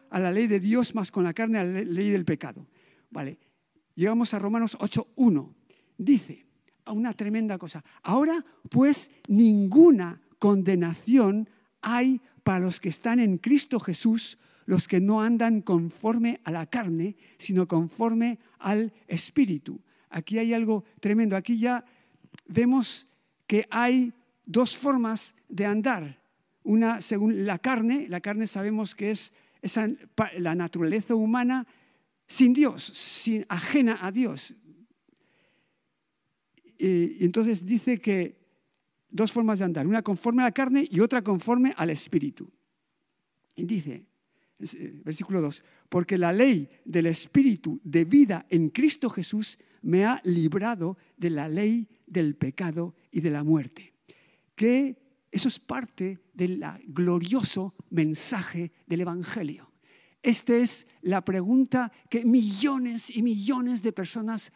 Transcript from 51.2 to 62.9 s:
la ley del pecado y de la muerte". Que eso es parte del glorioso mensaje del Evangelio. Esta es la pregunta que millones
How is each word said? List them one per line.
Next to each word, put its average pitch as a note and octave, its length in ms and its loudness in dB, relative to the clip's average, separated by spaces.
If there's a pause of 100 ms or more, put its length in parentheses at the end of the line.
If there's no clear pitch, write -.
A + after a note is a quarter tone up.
la D3+ 180 -4
ley G#3+ 400 0 (160)
del D#3+ 300 -2
pecado E3+ 600 -6 (160)
y E3 100 -2
de D#3+ 100 0
la D3 120 -4
muerte". - 520 -2 (600)
Que B3+ 420 2 (340)
eso G3+ 160 -2
es - 120 -4
parte G3 600 -8 (140)
del F3+ 300 -4 (240)
glorioso F3+ 840 0 (160)
mensaje E3+ 800 -2 (140)
del E3+ 160 -4
Evangelio. F3 680 -8 (520)
Esta A#3+ 340 2
es A#3+ 320 -2 (140)
la F3+ 220 0
pregunta A#3+ 680 0 (180)
que A#3 160 -2
millones A#3+ 920 0